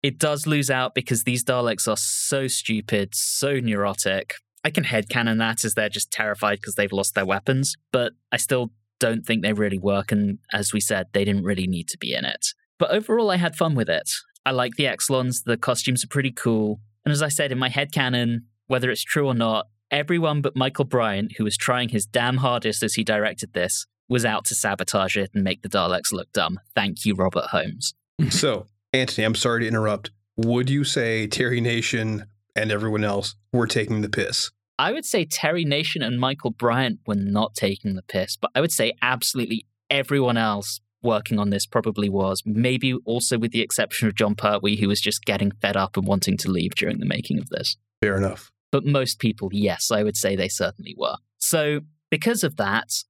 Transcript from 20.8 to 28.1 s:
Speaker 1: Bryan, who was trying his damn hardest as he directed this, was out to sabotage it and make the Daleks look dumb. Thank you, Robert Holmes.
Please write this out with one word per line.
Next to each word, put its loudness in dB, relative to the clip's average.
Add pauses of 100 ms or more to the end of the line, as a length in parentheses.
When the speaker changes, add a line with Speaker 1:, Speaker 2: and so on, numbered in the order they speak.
Speaker 1:
Bryan, 2
who 0
was 0
trying 0
his -2
damn 0
hardest 0
as 0
he 0
directed -2
this, -2 (220)
was 2
out 0
to -2
sabotage 0
it -2
and 2
make -2
the -10
Daleks 0
look -8
dumb. 0 (160)
Thank -2
you, 2
Robert 0
Holmes. -2 (340)